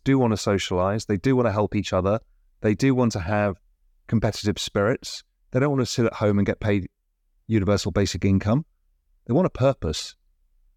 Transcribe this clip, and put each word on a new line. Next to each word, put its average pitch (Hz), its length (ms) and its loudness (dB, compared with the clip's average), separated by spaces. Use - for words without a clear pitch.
do 135 140 4
wanna 113 180 2
socialize, 98 680 -2
they 104 100 0
do 131 200 0
wanna 117 160 2
help 104 220 -2
each 101 180 -2
other, 98 280 0
they 110 140 2
do 135 200 2
want 123 180 2
to 104 80 -6
have 104 400 -2
competitive 107 500 -2
spirits, - 640 -4
they 127 80 0
don't 147 100 0
wanna 131 160 0
sit 117 200 -2
at 110 80 -2
home 104 240 2
and 98 80 2
get - 140 -4
paid 101 280 -2
universal 101 460 0
basic 101 320 0
income. 104 420 2
They 117 60 -4
want 170 140 2
a - 40 -2
purpose. - 680 -2